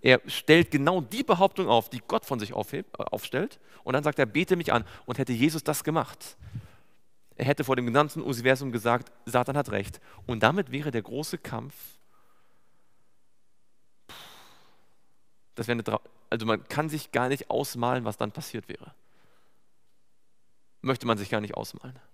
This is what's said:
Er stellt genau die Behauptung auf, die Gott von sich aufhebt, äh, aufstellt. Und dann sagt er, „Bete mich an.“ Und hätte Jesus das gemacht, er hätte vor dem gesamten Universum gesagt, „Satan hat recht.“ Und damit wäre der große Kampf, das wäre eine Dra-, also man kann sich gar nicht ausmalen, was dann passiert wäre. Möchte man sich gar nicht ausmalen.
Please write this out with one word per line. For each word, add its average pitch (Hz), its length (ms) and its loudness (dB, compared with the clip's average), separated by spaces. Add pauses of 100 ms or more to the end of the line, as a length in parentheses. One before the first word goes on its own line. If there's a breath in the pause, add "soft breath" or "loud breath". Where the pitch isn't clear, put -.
Er 127 240 8
stellt - 440 6
genau 156 300 2
die 196 220 -6
Behauptung 190 460 2
auf, 113 200 4
die 123 180 -10
Gott - 200 -2
von 127 120 -2
sich 107 140 -6
aufhebt, - 460 -8
äh, - 60 -6
aufstellt. - 540 -4 (240 soft breath)
Und 123 120 -4
dann 147 100 2
sagt 151 140 0
er, 139 80 6
„Bete 156 300 2
mich 170 160 0
an.“ 113 120 4 (220 loud breath)
Und 123 120 -4
hätte 131 140 0
Jesus 147 320 2
das 151 200 -2
gemacht, - 520 -4 (1000 loud breath)
er - 80 -4
hätte 139 200 2
vor 127 120 2
dem 123 100 0
gesamten 143 360 2
Universum 131 500 2
gesagt, 117 400 0 (140)
„Satan 123 300 0
hat 143 140 -2
recht.“ 101 300 -4 (260 loud breath)
Und 113 160 -2
damit 139 300 4
wäre 147 180 -4
der 117 120 -2
große 127 360 -8
Kampf, 123 360 -10 (3750 loud breath)
das 113 120 -6
wäre 120 80 2
eine 117 80 -4
Dra-, 110 180 -2 (300)
also 110 160 -4
man 110 220 0
kann 151 200 -2
sich 147 240 -8
gar 127 160 2
nicht 135 220 -4
ausmalen, 123 540 -2
was 107 120 -4
dann 107 160 -4
passiert - 360 -10
wäre. - 260 -14 (1900)
Möchte 127 240 -2
man 113 120 2
sich 101 120 -6
gar 110 100 0
nicht 104 140 -8
ausmalen. 127 440 -12 (160)